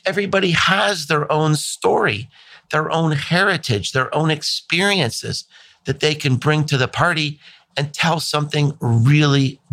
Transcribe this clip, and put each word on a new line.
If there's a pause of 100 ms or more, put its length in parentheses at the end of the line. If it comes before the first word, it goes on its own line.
everybody
has
their
own
story, (420)
their
own
heritage,
their
own
experiences (400)
that
they
can
bring
to
the
party (380)
and
tell
something
really (140)